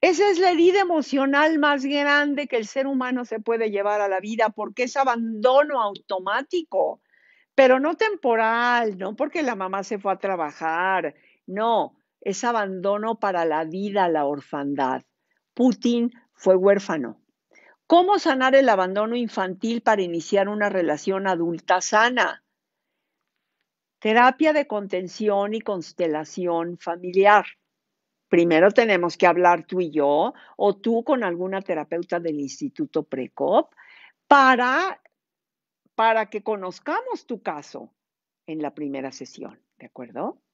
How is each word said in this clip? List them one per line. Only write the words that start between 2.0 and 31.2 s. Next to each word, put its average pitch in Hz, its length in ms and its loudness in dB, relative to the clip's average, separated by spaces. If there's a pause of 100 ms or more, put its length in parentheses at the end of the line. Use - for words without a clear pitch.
que 254 100 -4
el 214 120 -2
ser 269 180 -4
humano 254 380 -4
se 226 160 -8
puede 226 320 -2
llevar 208 280 0
a 202 60 0
la 190 140 -2
vida, 214 300 -2
porque 214 340 -6
es 254 120 -8
abandono 254 840 2
automático, 202 1200 -4 (560)
pero 262 240 6
no 311 160 -2
temporal, 240 1000 0
no 190 200 -8
porque 302 260 -4
la 247 140 -2
mamá 190 260 -6
se 208 160 -8
fue 196 140 -2
a 190 60 -4
trabajar, 170 1000 -4 (320)
no, 208 480 -2 (240)
es 196 240 -6
abandono 208 760 -2
para 180 260 -2
la 160 200 -2
vida, 190 440 -2
la 156 160 0
orfandad. 143 760 -4 (500)
Putin 240 600 0 (220)
fue 190 200 2
huérfano. 185 680 0 (680)
¿Cómo 359 320 4
sanar 262 340 2
el 269 140 8
abandono 208 480 0
infantil 220 680 -4
para 214 200 2
iniciar 180 460 -2
una 208 200 -2
relación 190 580 -2
adulta 170 540 0
sana? 220 640 0 (1500)
Terapia 262 540 4
de 302 160 0
contención 202 840 -2
y 220 60 -4
constelación 170 1160 -4
familiar. 180 680 2 (840)
Primero 170 420 6
tenemos 196 460 2
que 190 100 4
hablar 175 400 4
tú 185 140 -4
y 165 100 -4
yo, 151 440 0 (220)
o 202 200 0
tú 226 260 -2
con 254 220 0